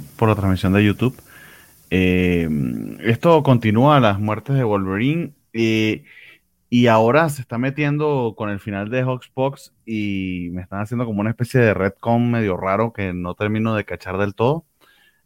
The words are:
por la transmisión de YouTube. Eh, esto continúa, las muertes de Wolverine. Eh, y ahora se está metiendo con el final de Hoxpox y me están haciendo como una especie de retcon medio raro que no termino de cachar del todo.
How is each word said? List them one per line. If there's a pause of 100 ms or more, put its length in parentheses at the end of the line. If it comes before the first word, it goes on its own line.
(180)
por
la
transmisión
de
YouTube. (760)
Eh, (500)
esto
continúa,
las
muertes
de
Wolverine. (200)
Eh, (640)
y
ahora
se
está
metiendo
con
el
final
de
Hoxpox (120)
y
me
están
haciendo
como
una
especie
de
retcon
medio
raro
que
no
termino
de
cachar
del
todo. (600)